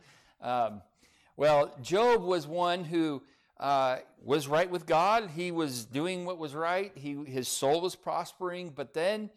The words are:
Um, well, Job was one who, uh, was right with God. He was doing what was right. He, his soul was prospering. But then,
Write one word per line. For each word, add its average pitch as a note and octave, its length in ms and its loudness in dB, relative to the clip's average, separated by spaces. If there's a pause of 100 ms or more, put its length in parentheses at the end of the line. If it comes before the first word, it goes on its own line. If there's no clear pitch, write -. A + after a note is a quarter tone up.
(400)
Um, A2+ 420 -2 (540)
well, D3 460 4
Job G#3 400 4
was F3 240 0
one F3 380 -2
who, D#3+ 380 0 (360)
uh, C3+ 400 2 (240)
was C#3 240 0
right E3 240 2
with E3+ 160 -4
God. F#3 480 4
He F3 160 -4
was C#3 340 -2
doing E3+ 400 -4
what F3+ 140 -6
was D3 160 -8
right. F3+ 400 -2
He, C#3+ 300 -8
his C3 240 -6
soul D3 320 2
was F3+ 160 -2
prospering. F3 760 -6
But C3+ 240 -10
then, G#3 420 -2